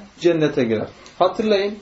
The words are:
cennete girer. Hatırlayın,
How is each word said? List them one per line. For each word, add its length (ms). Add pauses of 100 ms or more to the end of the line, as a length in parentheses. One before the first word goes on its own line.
(200)
cennete 440
girer. 240 (320)
Hatırlayın, 640